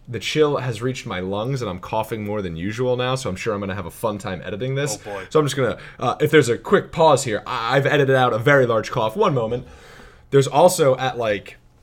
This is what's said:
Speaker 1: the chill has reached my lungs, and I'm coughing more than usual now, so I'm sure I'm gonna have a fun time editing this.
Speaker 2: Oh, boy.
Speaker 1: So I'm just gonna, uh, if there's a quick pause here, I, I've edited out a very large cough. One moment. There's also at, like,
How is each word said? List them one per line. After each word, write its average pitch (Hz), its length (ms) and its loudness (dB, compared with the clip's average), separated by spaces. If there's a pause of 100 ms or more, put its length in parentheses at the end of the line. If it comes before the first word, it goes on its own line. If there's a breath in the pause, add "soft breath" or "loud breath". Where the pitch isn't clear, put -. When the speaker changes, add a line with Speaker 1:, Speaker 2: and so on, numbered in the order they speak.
Speaker 1:
the 113 120 -8
chill 147 400 2
has 117 240 -6
reached 127 240 -4
my 92 140 -4
lungs, 107 420 -4
and 104 80 -4
I'm 90 80 -8
coughing 110 480 -4
more 104 160 -4
than 87 140 -6
usual 110 420 -2
now, 127 160 -2
so 131 160 -4
I'm 92 60 -6
sure 107 180 -2
I'm 101 60 -4
gonna 98 140 -4
have 95 120 -8
a 80 40 -12
fun 104 280 -4
time 92 260 -8
editing 110 300 -6
this. 139 320 -4
Speaker 2:
Oh, 107 80 -12
boy. 95 160 -10
Speaker 1:
So 156 100 2
I'm 147 60 2
just 131 100 -6
gonna, 117 220 0 (200 loud breath)
uh, 120 220 -2
if 151 100 2
there's 135 200 4
a 113 80 0
quick - 340 0
pause 160 320 4
here, 104 220 -4
I, 120 300 -2
I've 139 100 2
edited 135 300 4
out 123 180 4
a 110 40 2
very 131 280 4
large 113 240 0
cough. 113 260 -2
One 202 160 2
moment. 120 340 -2 (640 loud breath)
There's 139 180 6
also 156 500 4
at, 123 180 -4
like, 107 400 -4 (260)